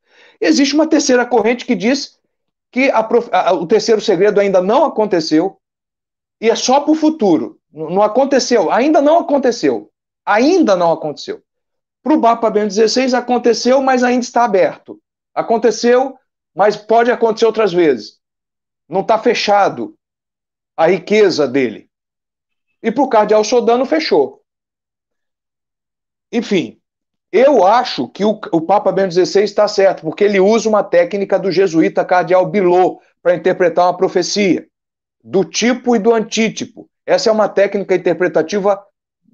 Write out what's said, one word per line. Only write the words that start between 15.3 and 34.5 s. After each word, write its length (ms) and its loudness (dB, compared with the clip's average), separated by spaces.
Aconteceu, 840 0
mas 220 0
pode 340 0
acontecer 360 0
outras 260 0
vezes. 480 0
Não 140 -4
tá 160 0
fechado 800 -2
a 120 0
riqueza 600 0
dele. 420 -4
E 60 -2
pro 160 -2
cardeal 380 2
Sodano 400 0
fechou. 580 -2
Enfim, 520 -4
eu 340 4
acho 440 0
que 160 -6
o, 160 -2
o 80 0
Papa 320 0
Bento 240 -2
dezesseis 380 0
tá 160 2
certo, 320 0
porque 240 -2
ele 160 2
usa 260 2
uma 160 0
técnica 560 0
do 100 -4
jesuíta 540 0
cardeal 420 2
Bilot 560 0
pra 140 2
interpretar 500 0
uma 100 0
profecia, 720 -2